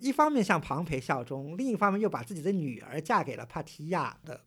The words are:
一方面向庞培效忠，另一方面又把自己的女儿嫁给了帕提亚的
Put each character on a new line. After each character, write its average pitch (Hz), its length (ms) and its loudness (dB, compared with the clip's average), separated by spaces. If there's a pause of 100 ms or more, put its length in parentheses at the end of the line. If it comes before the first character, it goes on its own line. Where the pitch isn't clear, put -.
一 262 100 0
方 302 180 6
面 254 140 4
向 180 160 4
庞 147 240 -4
培 147 160 -2
效 127 240 -2
忠， 139 340 -8
另 262 100 -2
一 226 80 0
方 202 140 4
面 202 120 2
又 208 80 4
把 - 120 -4
自 175 140 -8
己 156 60 -6
的 180 100 0
女 147 300 0
儿 135 180 -6
嫁 185 240 2
给 117 140 -6
了 117 80 -10
帕 151 180 -8
提 151 260 -12
亚 131 360 -2
的 - 220 -14